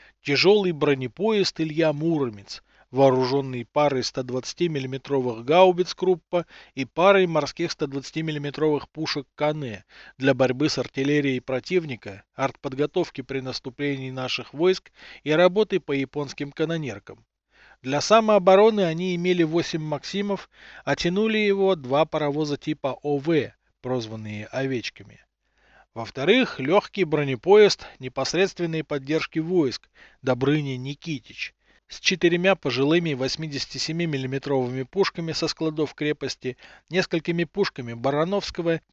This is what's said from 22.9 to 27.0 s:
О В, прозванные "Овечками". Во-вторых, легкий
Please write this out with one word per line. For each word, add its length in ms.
О 160
В, 340
прозванные 640
"Овечками". 800
Во-вторых, 640
легкий 440